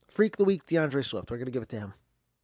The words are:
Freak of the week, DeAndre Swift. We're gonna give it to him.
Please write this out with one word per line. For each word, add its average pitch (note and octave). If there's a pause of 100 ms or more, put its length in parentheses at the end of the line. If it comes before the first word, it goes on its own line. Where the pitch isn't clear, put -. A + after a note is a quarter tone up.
Freak -
of -
the G3+
week, F#3+
DeAndre C#3+
Swift. F#2+
We're A#2+
gonna B2+
give A#2+
it -
to A2
him. G2 (500)